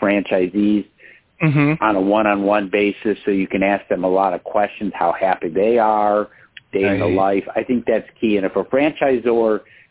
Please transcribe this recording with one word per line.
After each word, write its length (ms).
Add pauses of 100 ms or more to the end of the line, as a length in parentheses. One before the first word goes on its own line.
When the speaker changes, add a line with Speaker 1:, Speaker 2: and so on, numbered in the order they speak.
Speaker 1:
franchisees 880 (560)
Speaker 2:
Mm-hmm. 420
Speaker 1:
on 120
a 40
one-on-one 720
basis 540
so 80
you 160
can 160
ask 240
them 160
a 40
lot 260
of 100
questions, 500
how 180
happy 360
they 300
are, 500 (440)
day 120
in 160
the 60
Speaker 2:
Right. 80
Speaker 1:
life. 300 (120)
I 80
think 220
that's 220 (120)
key. 160
And 100
if 80
a 100
franchisor 960 (300)